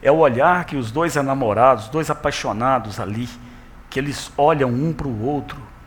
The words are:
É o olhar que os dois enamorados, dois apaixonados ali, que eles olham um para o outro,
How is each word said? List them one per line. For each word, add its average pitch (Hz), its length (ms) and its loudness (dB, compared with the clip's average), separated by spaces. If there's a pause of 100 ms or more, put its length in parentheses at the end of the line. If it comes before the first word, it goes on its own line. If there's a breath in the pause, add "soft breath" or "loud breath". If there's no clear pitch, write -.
É 135 80 4
o 151 60 6
olhar 160 480 4
que 151 120 -8
os 117 140 -4
dois 156 240 -2
enamorados, 131 720 2
dois 156 220 -4
apaixonados 120 880 -2
ali, 110 300 -6 (600 loud breath)
que - 100 -4
eles 139 380 -6
olham 143 340 4
um 147 220 -2
para 147 140 -6
o 110 180 -4
outro, 139 340 -4 (280)